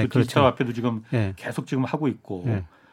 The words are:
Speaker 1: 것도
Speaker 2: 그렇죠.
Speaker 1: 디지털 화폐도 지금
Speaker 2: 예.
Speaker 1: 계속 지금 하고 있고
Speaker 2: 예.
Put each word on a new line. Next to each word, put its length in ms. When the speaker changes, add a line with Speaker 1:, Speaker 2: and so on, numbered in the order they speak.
Speaker 1:
것도 80
Speaker 2:
그렇죠. 160
Speaker 1:
디지털 180
화폐도 300
지금 280
Speaker 2:
예. 220
Speaker 1:
계속 300
지금 180
하고 240
있고 400
Speaker 2:
예. 160